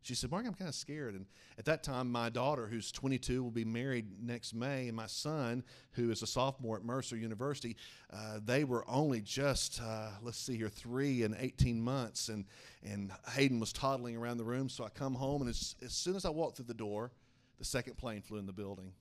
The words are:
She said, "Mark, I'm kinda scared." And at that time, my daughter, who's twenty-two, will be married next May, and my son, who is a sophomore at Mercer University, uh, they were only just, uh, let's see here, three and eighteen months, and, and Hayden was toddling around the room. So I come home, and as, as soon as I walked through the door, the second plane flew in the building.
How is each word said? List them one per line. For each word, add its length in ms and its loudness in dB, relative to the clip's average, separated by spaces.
She 140 -4
said, 140 0
"Mark, 140 0
I'm 100 -2
kinda 180 -4
scared." 420 -4
And 100 -6
at 100 -8
that 180 4
time, 260 0
my 180 2
daughter, 380 2
who's 240 -4
twenty-two, 540 0
will 80 -2
be 120 2
married 560 0
next 340 -4
May, 340 0
and 80 -4
my 100 -4
son, 560 0
who 180 4
is 100 2
a 60 -2
sophomore 500 0
at 80 -6
Mercer 320 -2
University, 600 -2
uh, 320 -6
they 200 6
were 260 2
only 300 4
just, 600 2
uh, 300 -4
let's 160 -6
see 200 -2
here, 120 0
three 540 2
and 160 4
eighteen 420 4
months, 480 0
and, 160 -2
and 300 -4
Hayden 300 4
was 120 -2
toddling 440 0
around 220 -2
the 60 -2
room. 240 0
So 160 -6
I 40 -8
come 260 -2
home, 280 0
and 60 0
as, 320 -2
as 140 -8
soon 220 0
as 80 -4
I 60 2
walked 260 0
through 100 -8
the 80 -4
door, 380 -4
the 60 -12
second 320 -2
plane 240 -6
flew 180 -6
in 80 -4
the 60 -6
building. 480 -8